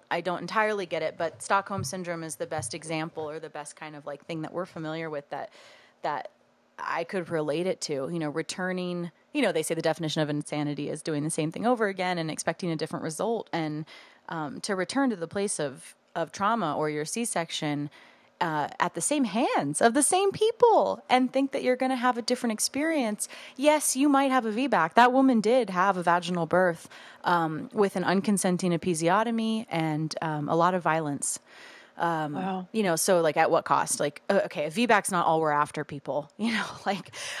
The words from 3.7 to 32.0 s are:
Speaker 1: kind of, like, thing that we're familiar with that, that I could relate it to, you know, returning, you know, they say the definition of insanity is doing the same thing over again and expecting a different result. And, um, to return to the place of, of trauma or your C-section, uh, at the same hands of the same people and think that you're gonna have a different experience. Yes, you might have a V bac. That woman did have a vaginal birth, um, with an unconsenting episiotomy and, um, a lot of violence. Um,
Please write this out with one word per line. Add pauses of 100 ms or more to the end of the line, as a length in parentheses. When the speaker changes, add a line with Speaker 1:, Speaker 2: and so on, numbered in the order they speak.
Speaker 1:
kind
of,
like,
thing
that
we're
familiar
with
that, (540)
that (500)
I
could
relate
it
to,
you
know,
returning, (220)
you
know,
they
say
the
definition
of
insanity
is
doing
the
same
thing
over
again
and
expecting
a
different
result.
And, (440)
um,
to
return
to
the
place
of, (220)
of
trauma
or
your
C-section, (500)
uh, (120)
at
the
same
hands
of
the
same
people
and
think
that
you're
gonna
have
a
different
experience. (280)
Yes,
you
might
have
a
V
bac.
That
woman
did
have
a
vaginal
birth, (340)
um,
with
an
unconsenting
episiotomy
and,
um,
a
lot
of
violence. (600)
Um,